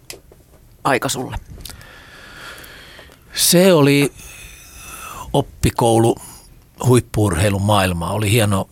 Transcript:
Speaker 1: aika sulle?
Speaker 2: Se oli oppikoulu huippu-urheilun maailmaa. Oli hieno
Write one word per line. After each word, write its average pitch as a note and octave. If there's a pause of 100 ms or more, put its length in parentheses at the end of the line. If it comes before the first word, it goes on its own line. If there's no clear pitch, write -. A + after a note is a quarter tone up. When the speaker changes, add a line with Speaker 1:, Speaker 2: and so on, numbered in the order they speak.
(840)
Speaker 1:
aika C3+
sulle? A#2+ (2000)
Speaker 2:
Se F3+
oli C#3+ (1200)
oppikoulu A#2 (720)
huippu-urheilun G#2
maailmaa. F#2
Oli G#2
hieno G#2